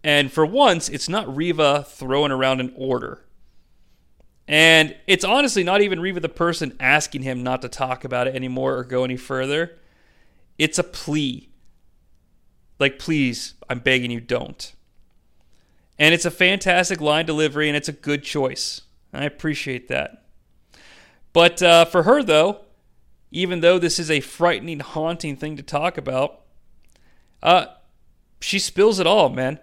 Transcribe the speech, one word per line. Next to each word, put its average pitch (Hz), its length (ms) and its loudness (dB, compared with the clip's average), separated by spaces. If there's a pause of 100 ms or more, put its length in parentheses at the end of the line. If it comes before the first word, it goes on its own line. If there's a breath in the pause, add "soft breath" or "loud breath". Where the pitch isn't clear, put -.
And 147 300 2
for 156 120 2
once, 208 440 2
it's 139 180 -8
not 175 260 -6
Reva 147 540 0
throwing 139 440 -2
around 131 280 0
an 127 160 -8
order. 131 480 -6 (1300)
And 156 460 6 (120)
it's 190 180 2
honestly 226 380 0
not 190 180 2
even 190 180 0
Reva 180 220 -4
the 160 80 -6
person 165 500 -4
asking 139 420 -2
him 127 220 -6
not 123 200 -4
to 127 40 -10
talk 127 380 -8
about 123 220 -4
it 131 80 -6
anymore 131 420 -4
or 123 80 -8
go 127 180 -2
any 127 140 -6
further. 139 600 -6 (800)
It's 151 220 0
a 175 60 -2
plea. 147 640 -8 (1300)
Like, 139 180 0
"Please, 139 580 -4 (140)
I'm 123 100 -6
begging 123 300 0
you, 117 120 -8
don't." - 520 -8 (1300)
And 156 140 4
it's 165 100 0
a 170 80 -2
fantastic 180 680 0
line 151 240 0
delivery, 151 420 -2
and 147 80 -2
it's 147 140 -4
a 147 40 -12
good 143 300 -4
choice. - 600 -6 (280)
I 139 140 -8
appreciate 139 640 -8
that. - 340 -6 (1080 soft breath)
But, 175 280 4
uh, 170 220 8
for 170 200 2
her, 262 200 4
though, 170 380 2 (680)
even 180 280 -4
though 175 180 6
this 170 220 0
is 156 100 -6
a 147 120 2
frightening, 160 580 -2
haunting 156 560 -6
thing 151 220 -10
to 139 60 -18
talk 160 340 -4
about, 131 440 -4 (1000)
uh, 170 220 4 (720)
she - 200 -4
spills 196 400 2
it 165 80 2
all, 180 220 4
man. 131 340 -4